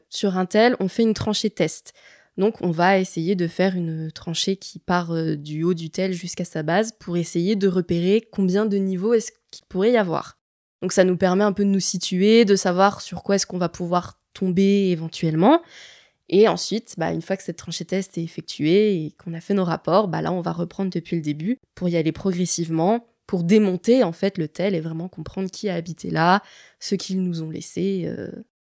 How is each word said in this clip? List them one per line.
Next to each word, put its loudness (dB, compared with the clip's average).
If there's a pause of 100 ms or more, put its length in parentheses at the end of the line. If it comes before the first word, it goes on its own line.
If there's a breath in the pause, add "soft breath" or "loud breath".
(100)
sur -2
un 0
tel, 4
on 0
fait 0
une 2
tranchée -2
test. -4 (440 soft breath)
Donc, 0
on 0
va 4
essayer -2
de 0
faire 0
une -6
tranchée -6
qui -16
part, -2
euh, -2
du -6
haut 2
du -8
tel -2
jusqu'à -6
sa -6
base 0
pour -6
essayer 0
de 2
repérer 0
combien 0
de 0
niveaux 0
est-ce 0 (220)
qu'il -20
pourrait 0
y 4
avoir. -2 (440)
Donc, -2
ça 6
nous 4
permet 2
un 2
peu -2
de 2
nous 2
situer, 4
de 4
savoir 2
sur -12
quoi 0
est-ce 0
qu'on -6
va 0
pouvoir -4 (120)
tomber 2
éventuellement. 2 (640 loud breath)
Et 6
ensuite, -4
bah, -2
une -4
fois -6
que -10
cette -10
tranchée -12
test -6
est -4
effectuée 0
et -6
qu'on -14
a -10
fait -4
nos 2
rapports, 0
bah, -4
là, -2
on -4
va -4
reprendre -6
depuis -6
le -2
début -4 (180)
pour -4
y 0
aller 0
progressivement, -2 (220)
pour -2
démonter, 4
en 0
fait, -4
le -4
tel -2
et -2
vraiment -8
comprendre -8
qui -8
a -4
habité -8
là, 2 (380 loud breath)
ce -4
qu'ils -4
nous -4
ont -8
laissé, -4
euh. -8 (460)